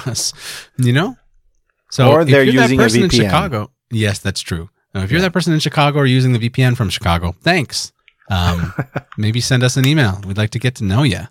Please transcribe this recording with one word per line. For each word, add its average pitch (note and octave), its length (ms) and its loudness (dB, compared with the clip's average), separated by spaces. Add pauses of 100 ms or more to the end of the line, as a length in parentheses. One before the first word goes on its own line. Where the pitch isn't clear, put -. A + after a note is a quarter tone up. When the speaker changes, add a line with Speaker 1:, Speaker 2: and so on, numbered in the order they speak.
Speaker 1:
us," - 260 -6 (440)
you B2 160 2
know? G3 240 0 (760)
So C3 220 4
Speaker 2:
Or D#3 80 6
Speaker 1:
if D#3 80 2
Speaker 2:
they're C3+ 160 6
Speaker 1:
you're B2+ 160 4
that - 100 4
Speaker 2:
using C3 80 2
a - 40 4
Speaker 1:
person A2+ 220 4
in F3 60 2
Speaker 2:
V A#2+ 80 2
P A2 60 2
N. G2 60 0
Speaker 1:
Chicago, D3+ 400 -2 (200)
yes, G#2+ 280 0
that's - 240 -6
true. E2+ 260 -8 (260)
Now, - 80 -4
if G2+ 80 -4
you're D#3+ 100 0
Speaker 2:
Yeah. F#3+ 80 0
Speaker 1:
that F3 40 -4
person E3+ 220 0
in D3+ 60 0
Chicago C#3+ 400 0
or C#3 60 2
using B2+ 280 2
the A#2 40 0
V A#2 120 -4
P C3+ 120 -2
N B2+ 120 2
from G#2 160 -2
Chicago, E2+ 500 -2
thanks. - 520 -2 (380)
Um, F2 440 -2 (220)
Speaker 2:
<laughs> - 200 -14
Speaker 1:
maybe A2 240 -2
send B2 220 0
us B2+ 160 0
an C3 80 2
email. A#2+ 400 0
We'd G2 100 -8
like G#2+ 140 -2
to - 80 -6
get B2+ 180 -4
to A2 80 -6
know G2+ 200 0
ya. F2+ 260 -2